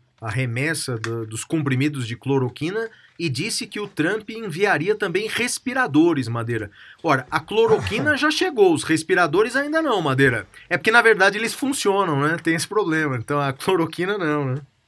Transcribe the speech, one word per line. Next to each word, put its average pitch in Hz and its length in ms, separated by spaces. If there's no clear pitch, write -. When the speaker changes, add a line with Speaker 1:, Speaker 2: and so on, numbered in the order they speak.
Speaker 1:
a 113 80
remessa 127 680
do, 113 260
dos 110 180
comprimidos 139 640
de 117 80
cloroquina 143 720
e 170 100
disse 160 380
que - 140
o 208 80
Trump 202 420
enviaria 196 680
também 202 320
respiradores, 170 1000
Madeira. 113 420
Ora, 160 300
a 156 80
cloroquina 226 760
Speaker 2:
<laughs> - 20
Speaker 1:
já 302 120
chegou, 285 420
os 156 120
respiradores 180 720
ainda 294 260
não, 262 180
Madeira. 131 480
É 175 80
porque, 220 140
na 240 100
verdade, 202 380
eles 226 160
funcionam, 196 680
né? 156 220
Tem 165 100
esse 165 140
problema. 160 500
Então, 143 240
a 139 100
cloroquina 170 640
não, 151 300
né? 131 160